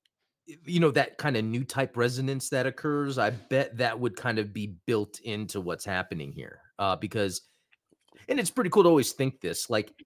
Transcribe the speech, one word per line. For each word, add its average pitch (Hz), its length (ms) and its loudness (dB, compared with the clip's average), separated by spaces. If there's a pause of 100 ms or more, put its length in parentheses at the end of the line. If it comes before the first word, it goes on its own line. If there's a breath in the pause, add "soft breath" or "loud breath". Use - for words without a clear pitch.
(480)
y-, - 180 -20
you 170 140 2
know, 160 120 6
that - 260 2
kind 143 200 0
of 110 80 0
new 120 180 -2
type 131 340 -2
resonance 131 520 -2
that 131 180 0
occurs, 143 500 -4
I 110 140 2
bet 127 460 -2
that 117 220 -2
would 120 160 -2
kind 110 240 -2
of 104 140 -4
be 104 140 -6 (200)
built 107 340 -2
into 104 400 -6
what's 85 240 -6
happening 90 460 -6
here, - 300 -14 (180)
uh, 98 160 0
because, 101 460 -2 (880 loud breath)
and 277 100 0
it's 180 120 0
pretty 208 200 0
cool 202 120 8
to 175 60 10
always 143 240 6
think 131 280 -4
this, - 280 -4
like, 107 240 0 (120)